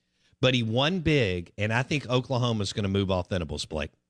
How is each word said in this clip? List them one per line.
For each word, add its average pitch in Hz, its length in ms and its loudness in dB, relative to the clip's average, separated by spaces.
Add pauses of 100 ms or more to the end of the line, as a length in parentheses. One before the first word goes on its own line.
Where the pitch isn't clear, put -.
(420)
But 127 120 4
he 123 100 2
won 135 360 0
big, 120 580 0
and 104 140 -2
I 120 120 0
think 139 260 -4
Oklahoma's 123 640 0
gonna 101 160 -2
move 98 220 2
off 90 180 0
Venables, 76 340 -4
Blake. 76 280 -6 (180)